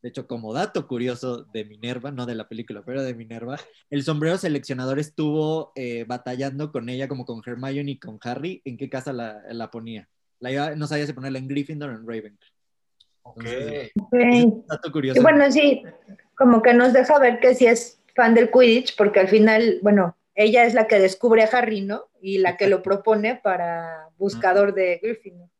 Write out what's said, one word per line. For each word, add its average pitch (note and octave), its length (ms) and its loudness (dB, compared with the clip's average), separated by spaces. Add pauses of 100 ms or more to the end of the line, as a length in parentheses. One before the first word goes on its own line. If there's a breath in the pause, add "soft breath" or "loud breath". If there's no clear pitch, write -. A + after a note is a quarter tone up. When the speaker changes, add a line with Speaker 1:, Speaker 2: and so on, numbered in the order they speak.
Speaker 1:
De B2 80 -14
hecho, B2+ 160 -14
como A2+ 260 -12
dato E3 360 -6
curioso B2 560 -8
de A2 200 -12
Minerva, A#2 460 -12
no B2 160 -10
de A#2+ 80 -10
la A2 140 -12
película, A2 360 -14
pero C3+ 200 -8
de B2+ 100 -8
Minerva, A#2 460 -14 (320 soft breath)
el C#3+ 100 -4
sombrero D#3 380 -2
seleccionador C#3 580 -6
estuvo, D3+ 760 -4
eh, A#2+ 300 -10
batallando C3 680 -8
con A#2+ 180 -10
ella, C3 180 -8
como C3 160 -10
con A#2 220 -14
Hermione C3+ 460 -10
y C3 80 -12
con G#2+ 240 -20
Harry, C3+ 420 -10
en B2+ 120 -14
qué C#3 120 -12
casa C3+ 240 -10
la, G#2+ 380 -12
la A2+ 180 -12
ponía. A2+ 400 -16 (300)
La B2+ 120 -10
iba, D3 240 -6
no D3+ 120 -8
sabía D3 180 -6
si D3 80 -10
ponerla C3 240 -10
en C3 100 -12
Gryffindor C#3+ 440 -8
o - 20 -12
en A2+ 140 -18
Ravenclaw. G#2+ 420 -14 (720)
Speaker 2:
Ok. - 240 -20
Speaker 1:
Entonces, C#3+ 540 -10
Speaker 3:
Ok. G3 140 -10
Speaker 1:
es A#3+ 320 6
un A3+ 220 2
dato D#3 240 -8
curioso. C3+ 280 0
Speaker 3:
Y - 20 6
bueno, C#4+ 300 6
sí, C#4+ 320 2 (520)
como A#3+ 280 6
que A#3+ 100 6
nos A#3+ 200 6
deja B3+ 260 4
ver A#3+ 200 2
que B3+ 140 4
sí B3 140 4
es - 340 0 (140)
fan A#3 180 4
del A#3 160 6
Quidditch, B3 480 4
porque G3+ 220 2
al F#3+ 80 4
final, A3 560 4
bueno, G3 340 2 (160)
ella A3 320 4
es A3+ 80 0
la A3 140 2
que A3 100 2
descubre A3 460 4
a - 20 4
Harry, A3+ 360 -2
¿no? G3+ 240 -10 (140)
Y F#3+ 200 -6
la F3+ 180 0
que G#3 80 -2
lo F#3+ 120 2
Speaker 1:
Exacto. F#3 120 -6 (140)
Speaker 3:
propone A3 320 0
para E3+ 840 -6
buscador G3+ 560 0
de F3+ 300 -2
Gryffindor. G3 460 -10 (100)